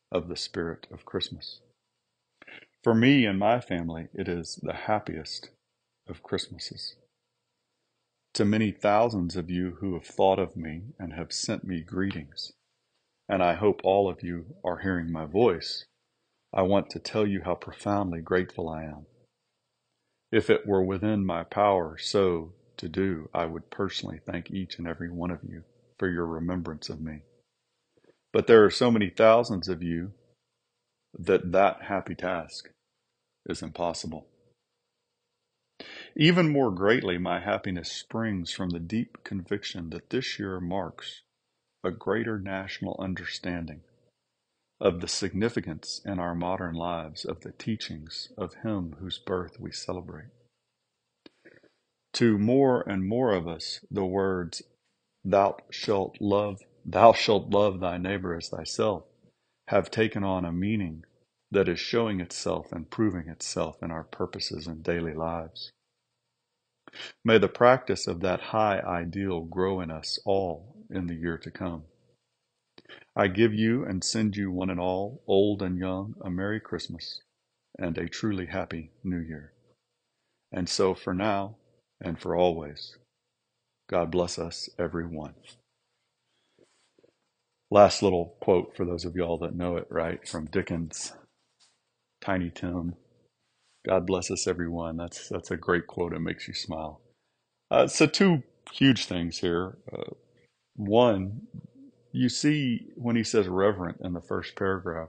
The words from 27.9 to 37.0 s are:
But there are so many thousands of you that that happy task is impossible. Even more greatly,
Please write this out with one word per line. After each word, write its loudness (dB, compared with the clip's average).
But 4
there 12
are 8
so 4
many 4
thousands 6
of -4
you -4
that 0
that 4
happy -4
task -8
is -6
impossible. -6
Even 6
more 4
greatly, 2